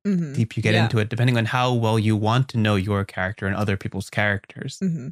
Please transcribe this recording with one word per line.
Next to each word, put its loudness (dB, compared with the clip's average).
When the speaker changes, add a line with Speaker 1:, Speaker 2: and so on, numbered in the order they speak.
Speaker 1:
Mm-hmm. 0
Speaker 2:
deep -2
you -2
get 2
Speaker 1:
Yeah. 4
Speaker 2:
into 0
it, -2
depending 2
on 2
how 0
well 2
you 4
want 2
to -2
know 4
your 0
character -6
and -2
other 0
people's -8
characters. -4
Speaker 1:
Mm-hmm. -4